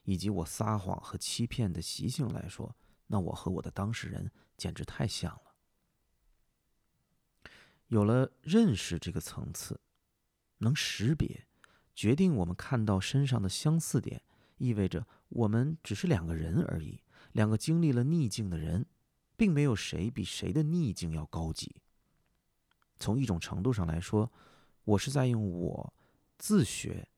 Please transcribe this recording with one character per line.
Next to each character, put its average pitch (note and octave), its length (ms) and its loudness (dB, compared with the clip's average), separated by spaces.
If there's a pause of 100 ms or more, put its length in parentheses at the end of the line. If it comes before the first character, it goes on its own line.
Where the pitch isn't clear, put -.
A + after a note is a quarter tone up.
以 G2 120 0
及 F2+ 140 0
我 F2 160 -2
撒 A2 320 -2
谎 F#2 220 -4
和 - 180 -10
欺 - 280 -2
骗 A2 240 -2
的 E2+ 120 -4
习 - 260 -6
性 C3 200 -2
来 E2+ 200 -6
说， - 260 -10 (340)
那 G2+ 120 0
我 E2 140 -2
和 - 160 -4
我 F2+ 100 -2
的 - 100 -8
当 G2+ 220 -4
事 - 160 -6
人 F2+ 240 -6 (240)
简 E2+ 160 -6
直 D2+ 100 -8
太 - 240 -4
像 E2+ 240 -4
了。 - 240 -20 (2250)
有 G#2+ 140 4
了 A#2+ 380 4
认 F#3+ 340 6
识 E2+ 240 -2
这 - 140 -6
个 - 80 -2
层 - 320 -10
次， - 260 -10 (800)
能 A2+ 160 4
识 B2+ 400 0
别， - 320 -4 (480)
决 A2+ 220 4
定 F3+ 180 6
我 F#2 120 4
们 F2 100 -4
看 A#2+ 260 0
到 G#2 160 4
身 C#3 280 2
上 B2 160 2
的 F#2+ 60 0
相 D3+ 300 2
似 D3 220 0
点， - 220 -8 (340)
意 B2 180 0
味 G2+ 140 4
着 E2+ 180 -2 (220)
我 A#2 200 0
们 B2+ 340 2
只 - 120 -6
是 C3+ 120 -2
两 F#2 200 2
个 E2 80 -2
人 D#2+ 280 0
而 - 200 -4
已， - 200 -12 (300)
两 G#2+ 160 4
个 A2 80 4
经 D#3+ 240 2
历 D#3+ 100 4
了 A#2+ 140 2
逆 D3+ 240 2
境 G2 220 -4
的 E2 80 -2
人， D#2+ 260 0 (520)
并 G#3 160 4
没 D3 100 4
有 C#3 120 4
谁 F#2+ 360 -2
比 A2 120 -6
谁 F#2 300 -4
的 D3+ 100 2
逆 D#3 300 0
境 E2 200 -4
要 D#2 140 -4
高 E2 260 -4
级。 - 280 -10 (1200)
从 A2 200 0
一 C3+ 80 2
种 F2 140 0
程 - 240 -6
度 B2+ 80 2
上 G2 120 0
来 D#2+ 160 -2
说， G#2+ 300 0 (540)
我 G#2 120 4
是 A2+ 140 -2
在 C3+ 160 0
用 A2 240 0
我 - 420 -6 (460)
自 G3+ 260 4
学 - 540 -6